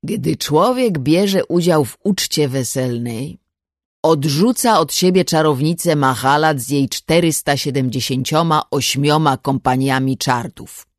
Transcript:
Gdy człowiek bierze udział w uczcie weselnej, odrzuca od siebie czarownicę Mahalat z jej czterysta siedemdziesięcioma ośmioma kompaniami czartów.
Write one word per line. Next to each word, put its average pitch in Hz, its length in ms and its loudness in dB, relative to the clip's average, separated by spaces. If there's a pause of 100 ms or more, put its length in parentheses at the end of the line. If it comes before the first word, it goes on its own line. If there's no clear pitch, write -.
Gdy 160 340 -4
człowiek 214 600 0
bierze 175 460 0
udział 165 400 2
w - 180 -14
uczcie 185 460 -2
weselnej, 123 880 -6 (640)
odrzuca 165 760 2
od 160 140 0
siebie 185 320 2
czarownicę 156 720 0
Mahalat 139 640 2
z 120 100 -10
jej 139 200 0
czterysta 160 680 0
siedemdziesięcioma 139 1040 -2 (100)
ośmioma 143 680 0
kompaniami 131 800 -2
czartów. - 720 -6 (120)